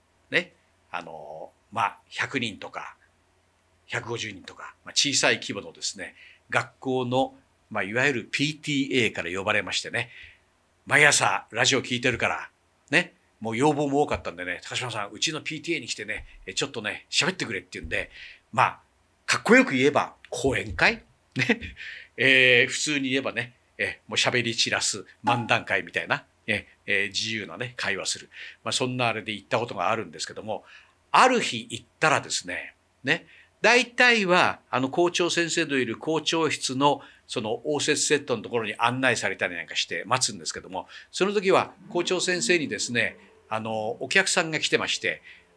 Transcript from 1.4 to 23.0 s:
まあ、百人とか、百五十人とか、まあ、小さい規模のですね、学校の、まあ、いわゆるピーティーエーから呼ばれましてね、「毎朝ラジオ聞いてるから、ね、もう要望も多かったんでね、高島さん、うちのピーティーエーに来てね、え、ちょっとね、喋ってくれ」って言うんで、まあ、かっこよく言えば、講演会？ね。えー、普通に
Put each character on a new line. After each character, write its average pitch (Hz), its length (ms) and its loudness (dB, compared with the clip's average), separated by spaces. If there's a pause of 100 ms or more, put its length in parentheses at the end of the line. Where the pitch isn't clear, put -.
ま 110 100 -2
あ、 101 180 -2 (100)
百 123 300 -4
人 107 200 -6
と - 100 -12
か、 - 260 -12 (920)
百 120 220 -8
五 117 80 -4
十 107 140 -8
人 92 120 -16
と - 100 -18
か、 - 220 -18 (100)
ま 87 60 -16
あ、 - 20 -12
小 143 220 2
さ 135 160 4
い 113 100 4
規 - 120 -6
模 101 80 -8
の 82 120 -14
で - 80 -20
す - 160 -6
ね、 85 180 -12 (340)
学 120 280 -2
校 127 280 -2
の、 131 300 0 (340)
ま 107 120 -2
あ、 - 20 0
い 98 100 -6
わ 127 140 2
ゆ 143 60 2
る 110 180 -6
ピ 147 200 0
ー 151 100 -10
テ 151 100 -4
ィ 139 180 0
ー 131 160 2
エ - 20 4
ー 95 40 -4
か 92 100 -6
ら 85 100 -6
呼 95 120 -4
ば 104 100 0
れ 104 80 0
ま 92 100 -6
し - 100 -2
て - 100 -10
ね、 117 180 -4 (800)
「毎 143 180 6
朝 117 460 4
ラ 117 140 0
ジ 127 100 4
オ 117 80 2
聞 123 120 -4
い 117 60 -2
て 127 100 2
る 117 60 -2
か 110 100 0
ら、 82 220 -4 (400)
ね、 170 240 2 (260)
も 110 120 -6
う 113 60 -2
要 147 160 4
望 143 140 0
も 139 140 2
多 143 60 0
か 117 80 -2
っ 95 80 -4
た 92 80 -8
ん 85 40 -12
で 90 80 -8
ね、 87 200 -6
高 - 120 -8
島 123 140 -4
さ 110 160 -6
ん、 101 60 -12
う 104 80 -14
ち 165 120 -2
の 156 100 -8
ピ 156 160 -8
ー 143 60 -14
テ 165 80 -4
ィ - 20 -2
ー - 20 -2
エ - 20 -2
ー 131 40 -8
に 120 40 -12
来 - 80 -6
て 113 120 -12
ね、 101 200 -8 (220)
え、 95 80 -10
ち - 80 -2
ょ - 20 -2
っ 139 60 -6
と 117 100 -8
ね、 101 300 -6
喋 165 220 0
っ - 0 -
て 147 120 -6
く 113 80 -8
れ」 92 80 -4
っ - 0 -
て - 120 -18
言 90 100 -10
う - 20 -10
ん 80 40 -10
で、 95 200 -4 (420)
ま 120 120 4
あ、 95 160 0 (480)
か - 100 2
っ - 60 -8
こ 214 120 8
よ 262 100 8
く 185 100 -2
言 135 140 6
え - 20 4
ば、 101 240 0 (160)
講 127 260 -2
演 98 180 -6
会？ 214 280 2 (320)
ね。 - 400 0 (420)
え 127 500 6
ー、 127 40 -6
普 - 80 -4
通 151 180 0
に 135 120 -2